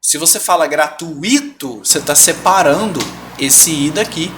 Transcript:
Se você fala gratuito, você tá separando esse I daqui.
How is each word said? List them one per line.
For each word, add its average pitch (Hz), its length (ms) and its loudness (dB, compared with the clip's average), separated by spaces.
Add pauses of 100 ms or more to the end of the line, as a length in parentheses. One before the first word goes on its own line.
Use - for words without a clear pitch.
Se - 160 -2
você 160 200 0
fala 165 280 2
gratuito, 151 1120 -2
você 143 220 0
tá 143 140 -2
separando 156 840 2 (380)
esse 135 320 2
I 147 200 0
daqui. 175 480 -4